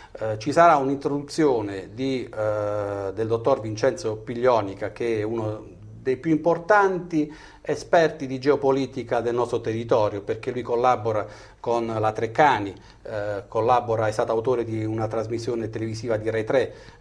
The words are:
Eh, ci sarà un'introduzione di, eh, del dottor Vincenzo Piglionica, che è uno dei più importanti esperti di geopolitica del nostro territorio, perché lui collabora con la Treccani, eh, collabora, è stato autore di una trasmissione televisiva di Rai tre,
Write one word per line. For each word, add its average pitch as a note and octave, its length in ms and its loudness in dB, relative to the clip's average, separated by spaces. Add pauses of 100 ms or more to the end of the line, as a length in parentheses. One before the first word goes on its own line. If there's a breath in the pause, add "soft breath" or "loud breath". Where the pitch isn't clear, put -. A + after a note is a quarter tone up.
(180 loud breath)
Eh, A2 200 -4
ci C#3+ 140 -6
sarà E3 240 8
un'introduzione C3+ 1160 0
di, C3 360 -2
eh, G#2 840 -2
del A2 120 -2
dottor A#2 340 2
Vincenzo A2 560 -2
Piglionica, A2 760 0
che A#2 280 -2
è - 20 0
uno G#2+ 580 -6 (220)
dei B2+ 140 0
più D#3+ 160 -2
importanti E3+ 1000 2 (320 loud breath)
esperti D#3 640 2
di C3 140 -6
geopolitica C3+ 800 0
del A#2+ 160 0
nostro A#2 240 0
territorio, A2+ 600 0
perché A2+ 280 -6
lui B2 120 -4
collabora A#2 640 0 (360 loud breath)
con A#2 260 0
la A2 240 0
Treccani, A2+ 640 2 (300 loud breath)
eh, G#2 420 -6
collabora, A2+ 640 2
è - 20 0
stato A#2 220 0
autore A#2 320 0
di A2 200 -4
una A2 220 -2
trasmissione A2+ 640 -4
televisiva A2 460 -4
di G#2+ 120 -4
Rai A2 140 0
tre, B2+ 300 0 (280 loud breath)